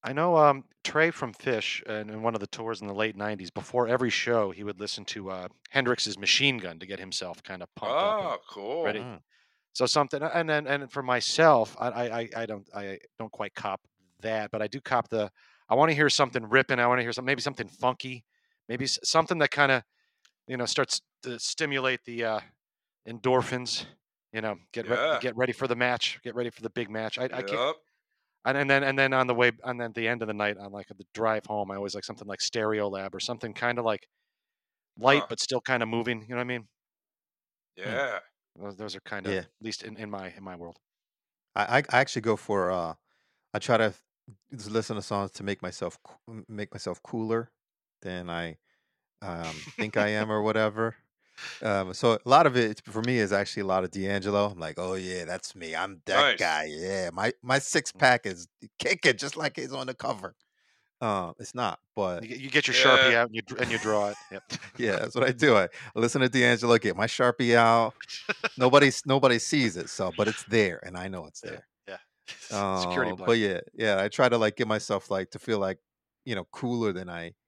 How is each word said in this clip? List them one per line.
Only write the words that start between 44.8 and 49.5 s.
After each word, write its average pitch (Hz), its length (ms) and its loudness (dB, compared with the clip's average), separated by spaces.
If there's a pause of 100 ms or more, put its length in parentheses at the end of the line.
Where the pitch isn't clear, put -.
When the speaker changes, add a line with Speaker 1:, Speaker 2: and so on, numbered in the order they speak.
Speaker 3:
to 101 60 -8
songs 101 300 -4
to - 100 -14
make 98 200 -6
myself 90 400 -8
coo-, - 140 -20 (120)
m-, 110 200 -16
make 104 240 -10
myself 95 300 -8
cooler 113 480 -2 (520)
than 90 280 -8
I, 85 280 -6 (640)
um, 85 320 -8 (240)